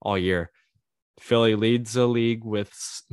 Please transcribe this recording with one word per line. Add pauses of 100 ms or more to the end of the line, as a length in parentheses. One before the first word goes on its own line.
all
year. (680)
Philly
leads
the
league
with
s-,